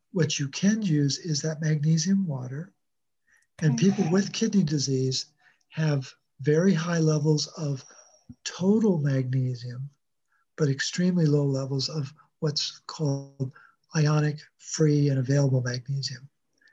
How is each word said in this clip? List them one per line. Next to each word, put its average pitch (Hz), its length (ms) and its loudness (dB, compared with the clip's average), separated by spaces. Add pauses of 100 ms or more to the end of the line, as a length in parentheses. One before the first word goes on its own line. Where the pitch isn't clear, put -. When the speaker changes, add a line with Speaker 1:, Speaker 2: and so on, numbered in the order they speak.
(140)
Speaker 1:
what 156 260 0
you 139 80 -4
can 214 340 0
use 147 380 2
is 151 220 -4
that 156 200 -6
magnesium 160 640 2
water. 139 460 -8 (880)
And 156 140 2
Speaker 2:
Okay. 196 160 4
Speaker 1:
people 190 220 0
with 196 220 2
kidney 208 300 2
disease 131 640 -2 (420)
have 147 420 -2 (300)
very 160 320 4
high 165 260 0
levels 151 480 2 (100)
of 143 260 -4 (600)
total 196 560 2
magnesium, 127 920 -2 (680)
but 151 140 0
extremely 175 560 0
low 147 200 2
levels 135 440 -2
of 147 240 -6 (260)
what's - 480 -4
called 139 640 -4 (440)
ionic 151 440 2 (180)
free 147 520 2
and 135 100 0
available 131 420 2
magnesium. 127 680 -8 (440)